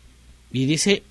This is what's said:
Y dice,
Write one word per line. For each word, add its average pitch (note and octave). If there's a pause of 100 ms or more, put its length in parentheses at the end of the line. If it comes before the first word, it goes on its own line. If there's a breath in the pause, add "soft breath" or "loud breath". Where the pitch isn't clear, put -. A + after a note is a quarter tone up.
(520)
Y C3
dice, F3+